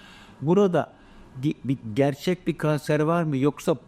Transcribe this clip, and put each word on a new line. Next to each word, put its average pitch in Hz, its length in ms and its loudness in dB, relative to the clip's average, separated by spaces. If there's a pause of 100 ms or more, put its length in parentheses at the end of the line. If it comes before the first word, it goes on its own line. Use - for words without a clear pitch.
(420)
burada 175 520 2 (480)
ge-, 147 220 -2
bir 127 140 -2 (160)
gerçek 143 540 0
bir 165 100 -2
kanser 151 420 0
var 165 240 0
mı 147 140 -2
yoksa 143 380 0 (120)